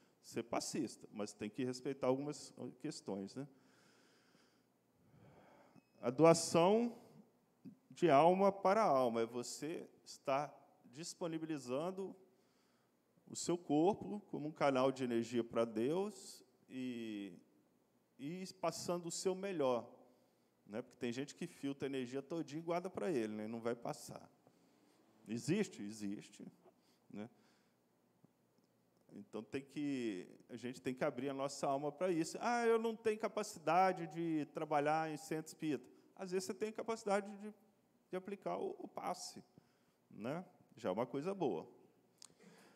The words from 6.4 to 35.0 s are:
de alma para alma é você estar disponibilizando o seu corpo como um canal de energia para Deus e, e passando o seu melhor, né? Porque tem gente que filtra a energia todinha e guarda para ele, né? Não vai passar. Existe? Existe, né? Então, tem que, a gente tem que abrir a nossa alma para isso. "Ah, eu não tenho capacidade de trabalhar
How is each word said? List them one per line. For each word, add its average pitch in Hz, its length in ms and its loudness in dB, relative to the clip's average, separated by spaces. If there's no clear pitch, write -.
de - 180 2
alma 180 420 8
para 196 320 4
alma 131 380 4
é 113 60 4
você 123 600 -6
estar 143 480 -2
disponibilizando 160 1300 -6
o - 80 -12
seu 170 200 -2
corpo 180 640 2
como 147 180 -6
um 160 40 -8
canal 135 380 4
de 131 140 -2
energia 117 400 0
para 117 200 2
Deus 143 760 -4
e, 117 640 -8
e 175 260 -8
passando 175 460 -2
o 170 40 -6
seu 185 240 0
melhor, 151 540 2
né? 107 160 -6
Porque - 160 -14
tem 120 140 -2
gente 135 220 -6
que 180 120 -8
filtra 139 400 -6
a 135 40 -2
energia 131 320 -4
todinha 151 380 -6
e 170 40 -10
guarda 175 240 -2
para 196 220 -2
ele, 113 240 0
né? 107 140 -4
Não 117 120 -6
vai 117 140 0
passar. - 540 -10
Existe? 131 540 0
Existe, 104 600 -10
né? 107 180 -10
Então, 101 280 -10
tem 139 200 -6
que, 131 640 -2
a 123 80 -14
gente 120 240 -8
tem 131 140 -4
que 127 100 -2
abrir 135 240 -2
a 135 60 -4
nossa 139 320 -4
alma 143 260 0
para 185 180 0
isso. 165 300 0
"Ah, 233 260 2
eu 226 120 6
não 226 180 0
tenho 214 220 0
capacidade 175 880 2
de 160 480 0
trabalhar 156 580 2